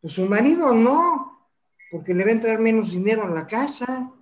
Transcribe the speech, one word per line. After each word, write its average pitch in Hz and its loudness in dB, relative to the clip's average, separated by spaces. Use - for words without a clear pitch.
Pues 165 -12
su 185 -2
marido 262 2
no, 294 0
porque 170 -8
le 185 2
va 214 4
a 233 4
entrar 220 0
menos 226 2
dinero 208 0
a 185 -6
la 160 -6
casa 254 -6